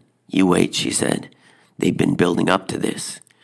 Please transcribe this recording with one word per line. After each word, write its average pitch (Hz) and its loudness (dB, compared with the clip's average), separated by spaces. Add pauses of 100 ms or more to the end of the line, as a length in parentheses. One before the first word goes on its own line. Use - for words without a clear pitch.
(280)
"You - 2
wait," 90 2
she - -4
said. - -4 (420)
"They've 85 0
been - 2
building 87 2
up 90 0
to - -6
this. - -6 (260)